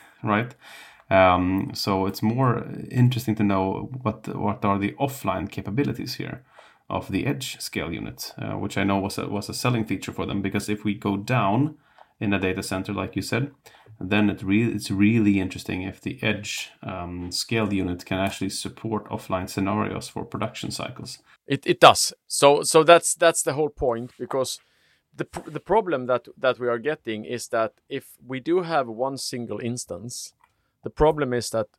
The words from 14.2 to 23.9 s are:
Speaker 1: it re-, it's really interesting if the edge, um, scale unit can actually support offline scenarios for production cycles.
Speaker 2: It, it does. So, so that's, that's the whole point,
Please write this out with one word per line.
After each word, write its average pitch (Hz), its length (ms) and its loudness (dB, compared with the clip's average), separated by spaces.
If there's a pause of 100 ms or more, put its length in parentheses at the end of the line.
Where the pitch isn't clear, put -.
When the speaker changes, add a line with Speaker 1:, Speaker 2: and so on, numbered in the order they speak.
Speaker 1:
it 95 120 -6
re-, 101 220 4
it's 107 260 -4
really 104 480 6
interesting 92 440 -4
if 95 180 -10
the - 220 -8
edge, 104 480 -4 (120)
um, 90 480 -8
scale 107 420 -2
unit 92 320 -2
can 95 140 -4
actually 98 300 -2
support - 640 -6
offline 95 380 -4
scenarios 98 600 -2
for - 160 -8
production - 460 -6
cycles. - 480 -10 (280)
Speaker 2:
It, 135 200 -4
it 175 120 0
does. - 340 8 (140)
So, 143 360 6
so 160 200 8
that's, 165 320 8
that's 165 280 4
the 156 100 -2
whole 147 160 0
point, 123 500 -2